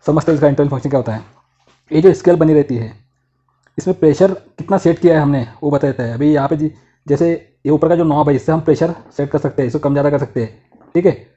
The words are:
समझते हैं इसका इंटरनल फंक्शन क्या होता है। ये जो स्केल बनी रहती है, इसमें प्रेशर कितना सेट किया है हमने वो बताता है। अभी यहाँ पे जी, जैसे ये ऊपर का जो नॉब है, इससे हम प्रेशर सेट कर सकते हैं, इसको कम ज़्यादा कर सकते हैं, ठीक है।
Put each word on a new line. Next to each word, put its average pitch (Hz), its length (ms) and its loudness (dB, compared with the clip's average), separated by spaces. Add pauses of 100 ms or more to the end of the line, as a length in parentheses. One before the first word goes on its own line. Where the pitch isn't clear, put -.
समझते 151 260 0
हैं 156 40 2
इसका 143 120 2
इंटरनल 143 220 0
फंक्शन 135 200 -6
क्या 139 100 0
होता 113 140 -4
है। 107 80 -8 (680)
ये 156 100 2
जो 180 120 6
स्केल 175 220 2
बनी 156 180 2
रहती 143 220 0
है, 113 160 -6 (840)
इसमें - 220 -4
प्रेशर 165 340 2
कितना - 440 -6
सेट 170 220 0
किया 170 160 4
है 156 60 2
हमने 139 260 -2 (160)
वो 147 80 -2
बताता 135 320 -2
है। 117 100 -6
अभी 147 200 0
यहाँ 139 140 0
पे 156 100 -2
जी, 151 140 -4 (360)
जैसे 160 240 2 (340)
ये 139 60 0
ऊपर 156 180 2
का 175 60 4
जो 170 80 0
नॉब 147 260 2
है, 143 60 2
इससे 127 160 -2
हम 160 100 0
प्रेशर 165 340 0 (220)
सेट 143 120 -4
कर 147 100 -2
सकते 143 220 -4
हैं, 127 60 -2
इसको 135 120 -4
कम 143 120 -2
ज़्यादा 143 180 0
कर 143 100 0
सकते 120 240 -6
हैं, - 180 -12 (340)
ठीक 175 100 0
है। 151 320 0